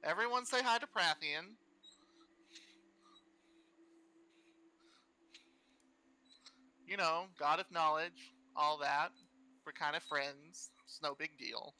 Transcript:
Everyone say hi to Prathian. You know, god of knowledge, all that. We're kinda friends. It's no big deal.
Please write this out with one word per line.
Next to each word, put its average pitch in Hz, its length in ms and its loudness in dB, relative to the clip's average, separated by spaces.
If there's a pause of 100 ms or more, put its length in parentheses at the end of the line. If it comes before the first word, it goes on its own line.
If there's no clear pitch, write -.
Everyone 233 440 0
say 190 160 2
hi 233 160 4
to 285 100 -2
Prathian. 165 680 0 (4000)
You 185 120 -6
know, 170 280 2 (120)
god 151 220 2
of 190 120 -4
knowledge, 160 640 0 (220)
all 151 220 2
that. 143 340 0 (540)
We're 151 80 -14
kinda 151 260 -2
friends. 143 720 -6 (140)
It's - 160 -18
no 143 140 -4
big 151 220 -8
deal. 117 420 -10